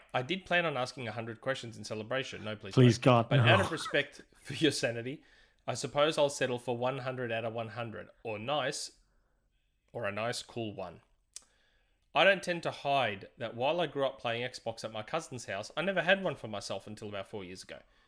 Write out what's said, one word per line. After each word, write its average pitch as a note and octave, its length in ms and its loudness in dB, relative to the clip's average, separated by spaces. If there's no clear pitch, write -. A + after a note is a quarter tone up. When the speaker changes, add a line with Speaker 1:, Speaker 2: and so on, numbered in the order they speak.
Speaker 1:
I B2+ 100 0
did F3+ 220 -4
plan F3 220 2
on C#3+ 100 -2
asking B2+ 300 -4
a G#2+ 60 -4
hundred A2+ 280 -8
questions A#2+ 360 -6
in G#2+ 80 -12
celebration. A2 600 -6
No, G#2+ 120 -6
please G2 180 -12
Speaker 2:
Please, B2 240 10
Speaker 1:
don't. - 60 -8
Speaker 2:
God, A#2+ 240 8
Speaker 1:
But C3+ 80 4
Speaker 2:
no. D#3 60 10
Speaker 1:
out F#3+ 80 8
of - 100 2
respect - 500 -2
for C#3+ 120 -10
your D3 180 4
sanity, A#2+ 480 -2
I B2 40 -4
suppose C#3+ 440 2
I'll C#3+ 100 6
settle B2 300 0
for A#2+ 180 -2
one B2+ 220 0
hundred B2+ 320 -6
out A2+ 140 -2
of A2+ 80 -4
one A2+ 160 -6
hundred, G#2+ 400 -10
or G#2+ 160 -4
nice, C3+ 500 -4
or A#2+ 140 -6
a G2+ 60 -2
nice, A2+ 300 -4
cool A2 320 -6
one. F#2 200 -8
I D#3 120 6
don't F#3+ 180 6
tend E3+ 220 -4
to C#3 80 -4
hide B2 560 0
that A2 160 -6
while C#3+ 260 0
I E3 60 2
grew C#3 180 -2
up B2+ 160 -2
playing A#2 220 -2
Xbox A#2 400 -8
at A2+ 100 -8
my A2 100 -6
cousin's D3 420 -6
house, G2+ 320 -6
I D3+ 60 -2
never F3+ 200 0
had F#3+ 220 2
one D3+ 100 -2
for - 140 -10
myself G2+ 400 -8
until G#2+ 200 -12
about G2+ 220 -8
four G2+ 140 -8
years F2+ 180 -14
ago. - 140 -16